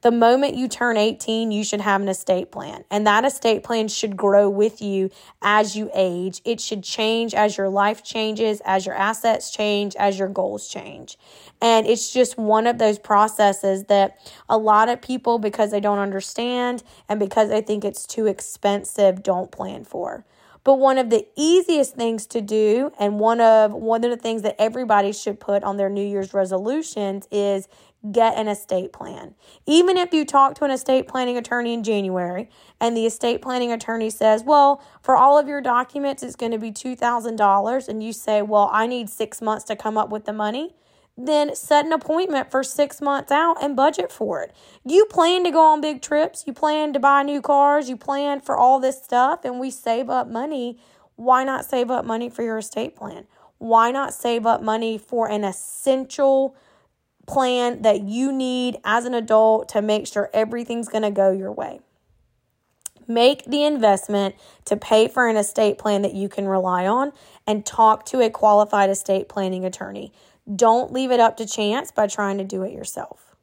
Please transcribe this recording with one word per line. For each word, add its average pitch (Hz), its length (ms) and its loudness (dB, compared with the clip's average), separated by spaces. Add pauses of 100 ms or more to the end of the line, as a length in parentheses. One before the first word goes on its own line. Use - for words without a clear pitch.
The 240 80 6
moment 240 460 4
you 254 120 -4
turn 233 300 -2
eighteen, 220 540 -2
you 208 120 -2
should 208 160 -4
have 202 220 0
an 196 60 -4
estate 185 440 -2
plan. - 380 -12
And 208 160 0
that 214 180 4
estate 240 380 0
plan 220 260 -2
should 208 260 -6
grow 202 360 4
with 214 320 0
you 196 260 -2 (320)
as 208 340 2
you 208 200 -6
age. 185 500 -2
It 226 160 -4
should 202 240 -8
change 226 480 -2
as 208 240 0
your 196 140 -2
life 202 340 0
changes, 220 600 -4
as 190 180 0
your 190 100 -8
assets 220 560 -2
change, 208 460 -2
as 196 220 0
your 190 100 -2
goals 196 400 -6
change. - 480 -16 (460)
And 226 240 2
it's 226 260 0
just 247 240 0
one 220 300 2
of 233 100 0
those 214 220 0
processes 202 880 2
that 196 340 2 (320)
a 220 80 2
lot 214 320 4
of 247 100 -4
people, 240 380 -2
because 208 320 -2
they 202 100 -2
don't 202 180 0
understand 240 840 -4 (260)
and 214 100 -2
because 208 300 2
they 220 140 0
think 208 240 -4
it's - 200 -8
too 220 200 -4
expensive, 196 960 0
don't 185 280 -2
plan - 340 -12
for. - 420 -10 (360)
But 269 120 6
one 269 240 4
of 247 100 0
the 214 180 0 (100)
easiest 330 580 2
things 226 320 -4
to 233 160 -6
do, 214 580 0
and 208 180 0
one 226 220 2
of, 220 320 6
one 226 320 -2
of 240 60 0
the 240 80 -2
things 226 240 -4
that 208 160 -4
everybody 214 520 0
should 208 300 -8
put 202 240 -2
on 196 140 -4
their 196 100 0
New 202 160 -4
Year's 196 300 -6
resolutions 202 960 -4
is 202 360 -2 (460)
get 226 240 4
an 220 100 -2
estate 196 460 -4
plan. - 420 -16 (300)
Even 349 320 6
if 349 160 0
you 302 140 0
talk 269 300 4
to - 80 -2
an 277 60 0
estate 262 380 0
planning 247 300 -4
attorney 240 340 -4
in 233 100 -6
January 190 680 -4 (280)
and 233 160 0
the 226 120 0
estate 233 340 -2
planning 247 320 -4
attorney 226 380 -4
says, 220 340 2
"Well, 285 380 4 (180)
for 262 160 2
all 285 220 8
of 285 100 0
your 285 140 -6
documents, 269 600 -2
it's 247 140 -12
gonna 226 220 -4
be 220 140 -8
two 254 220 -10
thousand 233 420 -2
dollars," 214 520 2
and 220 140 -8
you 220 100 -8
say, 214 300 0
"Well, 208 280 4
I 220 160 0
need 240 220 -6
six - 320 -8
months 226 240 -4
to 208 120 -8
come 214 200 -6
up 214 140 -2
with 214 160 -8
the 214 80 -8
money," 220 400 -6 (480)
then 294 320 0
set 294 300 2
an 320 80 -2
appointment 320 580 -2
for 269 120 0
six 285 400 -2
months 277 280 -2
out 330 320 2
and 285 140 -2
budget 277 340 0
for 196 320 -6
it. - 120 -14 (320)
You 359 180 6
plan 359 400 2
to 349 60 2
go 320 100 2
on 311 220 6
big 294 180 -4
trips, - 460 -2
you 262 80 -10
plan 302 400 -2
to 285 40 0
buy 277 240 6
new 285 200 -4
cars, 285 480 4
you 247 80 -8
plan 285 420 -4
for - 160 -4
all 262 240 6
this 262 220 -2
stuff, 254 420 0
and 247 160 -8
we 262 100 -6
save 233 380 -4
up 254 180 -2
money. 240 520 -8 (380)
Why 254 280 2
not 269 220 -4
save 240 240 -2
up 247 160 -2
money 233 240 -6
for 240 120 -10
your 226 140 -4
estate 220 400 -8
plan? 208 300 -16 (320)
Why 226 320 4
not 269 240 -4
save 233 320 -2
up 233 160 2
money 220 340 -2
for 226 320 -4
an 208 160 -4
essential 269 1120 0 (720)
plan 247 560 0
that 208 180 4
you 233 320 -4
need 254 500 -4
as 208 220 0
an 247 80 -6
adult 220 560 2
to 208 140 -2
make 214 240 -2
sure 202 260 -4
everything's 233 560 -4
gonna 220 220 -2
go 196 220 2
your 190 200 -6
way? - 280 -10 (1300)
Make 240 380 2
the 294 200 -2
investment 208 720 0 (280)
to 208 120 -2
pay 220 300 2
for 247 220 0
an 220 80 0
estate 208 400 0
plan 208 240 -2
that 202 140 -2
you 190 160 -6
can 196 180 -6
rely 185 380 0
on 262 260 0 (340)
and 214 200 -2
talk 220 400 2
to 262 160 0
a 220 80 2
qualified 208 580 4
estate 196 400 -2
planning 185 380 -6
attorney. 196 480 -12 (420)
Don't 233 360 2
leave 254 200 -2
it 240 80 4
up 226 160 4
to 226 100 -8
chance 214 460 -4
by 214 160 0
trying 202 300 -4
to 190 60 -6
do 196 180 -8
it 202 100 -8
yourself. - 720 -14